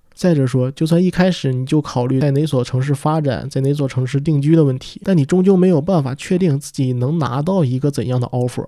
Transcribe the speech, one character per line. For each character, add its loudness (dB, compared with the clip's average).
再 2
者 2
说， 0
就 -4
算 2
一 2
开 0
始 -4
你 -4
就 0
考 -4
虑 0
在 0
哪 0
所 0
城 -4
市 0
发 -2
展、 -4
在 -4
哪 2
所 -2
城 -4
市 -2
定 0
居 4
的 6
问 0
题， -16
但 2
你 4
终 2
究 4
没 4
有 4
办 0
法 -6
确 -2
定 0
自 -14
己 -2
能 -2
拿 -2
到 0
一 -2
个 0
怎 -4
样 0
的 -4
offer。 -4